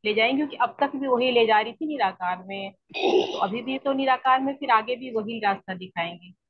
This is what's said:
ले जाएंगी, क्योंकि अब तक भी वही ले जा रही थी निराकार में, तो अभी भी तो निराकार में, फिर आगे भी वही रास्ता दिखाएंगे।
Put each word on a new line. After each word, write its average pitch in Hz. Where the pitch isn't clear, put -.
ले 214
जाएंगी, 233
क्योंकि 294
अब 247
तक 277
भी 269
वही 254
ले 233
जा 214
रही 226
थी 311
निराकार 185
में, 196
तो -
अभी 202
भी 262
तो 277
निराकार 262
में, 269
फिर 269
आगे 226
भी 254
वही 220
रास्ता 196
दिखाएंगे। 175